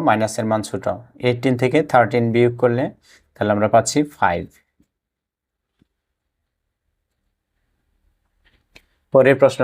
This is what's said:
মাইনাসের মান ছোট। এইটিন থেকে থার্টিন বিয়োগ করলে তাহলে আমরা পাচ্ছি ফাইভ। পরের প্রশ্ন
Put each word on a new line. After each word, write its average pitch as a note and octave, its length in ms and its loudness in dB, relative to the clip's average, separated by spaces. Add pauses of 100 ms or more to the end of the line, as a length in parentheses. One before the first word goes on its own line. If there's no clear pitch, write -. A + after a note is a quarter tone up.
মাইনাসের A2 440 -2
মান A2 180 -2
ছোট। G2 160 -8 (340)
এইটিন B2 380 -2
থেকে B2+ 220 0 (120)
থার্টিন A#2+ 400 2
বিয়োগ A#2+ 260 2
করলে A#2+ 260 0 (480)
তাহলে G#2 240 -4
আমরা G#2 140 0
পাচ্ছি A#2 300 2 (180)
ফাইভ। - 260 -2 (4000)
পরের C3 280 4
প্রশ্ন C3 220 2